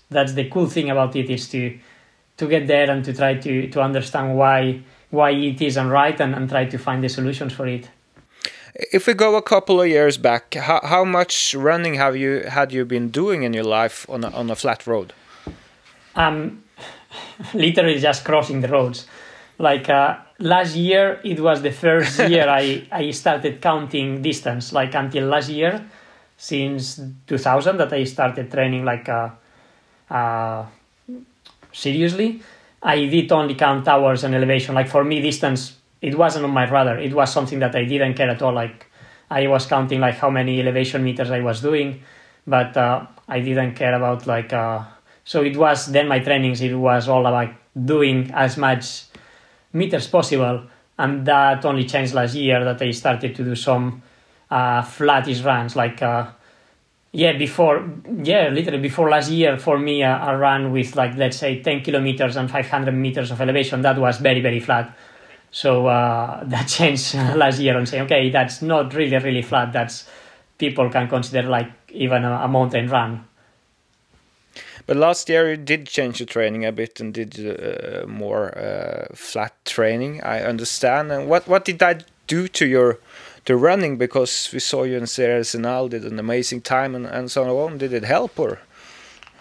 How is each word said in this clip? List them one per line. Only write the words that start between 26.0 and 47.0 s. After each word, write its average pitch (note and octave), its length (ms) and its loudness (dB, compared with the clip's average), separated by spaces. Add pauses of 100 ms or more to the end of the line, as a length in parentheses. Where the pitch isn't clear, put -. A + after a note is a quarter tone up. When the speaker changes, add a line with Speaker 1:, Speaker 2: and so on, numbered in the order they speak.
Speaker 1:
since C#3 600 -6 (260)
two C#3 120 -2
thousand C#3+ 400 2
that D3+ 140 2
I C3+ 120 0
started B2+ 480 -2
training, C3 320 0
like, B2 240 -4
uh, A#2 220 -2 (800)
uh, A2+ 560 -4 (1080)
seriously, F3 680 0 (420)
I D3 240 2
did D3 260 2
only D3+ 240 2
count C#3 320 2
hours C3+ 340 4
and C3 120 -2
elevation. C3 420 2
Like, C3 120 2
for C#3+ 160 4
me, D3+ 160 0
distance, C#3 560 -2 (240)
it C#3 160 -4
wasn't D#3 300 2
on C#3 60 -2
my C3 120 2
radar. B2 340 2
It C3 140 -4
was C#3 180 2
something C#3 280 -2
that C3 180 0
I A#2+ 80 0
didn't C3 300 0
care B2+ 160 0
at A#2 100 -4
all. C3 140 0
Like, A#2 320 -6 (440)
I C#3 180 0
was C3+ 180 2
counting, C3+ 340 0
like, B2 140 2
how C#3 160 0
many C3 280 0
elevation C3 460 0
meters B2+ 260 -4
I B2+ 100 -2
was A2+ 200 -2
doing, C#3 400 -2 (460)
but, B2+ 280 2
uh, B2+ 300 2 (240)
I B2+ 120 -4
didn't B2+ 340 -2
care B2+ 180 0
about, B2 340 -2
like, A#2 240 -2
uh, A2+ 320 -2 (420)
so D3+ 180 0
it C#3+ 160 -2
was, C#3+ 340 2
then D3 160 4
my C3+ 120 2
trainings, C3 420 0
it B2+ 120 -2
was B2 320 2